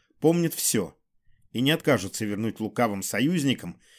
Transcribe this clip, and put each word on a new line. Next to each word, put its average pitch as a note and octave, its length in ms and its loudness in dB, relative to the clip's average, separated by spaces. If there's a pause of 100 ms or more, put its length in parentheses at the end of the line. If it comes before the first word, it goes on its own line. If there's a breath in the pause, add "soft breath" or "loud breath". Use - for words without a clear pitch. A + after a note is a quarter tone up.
(200)
помнят E3 340 4
всё - 440 -2 (540)
и A2+ 100 -2
не C3+ 100 2
откажутся A2+ 540 0
вернуть G#2 340 -4
лукавым G#2+ 440 -2
союзникам C3+ 760 -2 (200 soft breath)